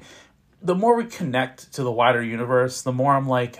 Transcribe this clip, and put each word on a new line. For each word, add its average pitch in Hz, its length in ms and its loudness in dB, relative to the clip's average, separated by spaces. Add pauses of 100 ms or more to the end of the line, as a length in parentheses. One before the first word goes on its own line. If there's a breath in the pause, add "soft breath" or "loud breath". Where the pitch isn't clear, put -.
(600 loud breath)
the 180 140 0
more 226 200 2
we 233 100 -2
connect 127 680 -6
to 139 100 -6
the 123 80 -2
wider 120 320 4
universe, 123 580 -2
the 127 120 -4
more 135 220 2
I'm 139 120 -2
like, 123 320 -2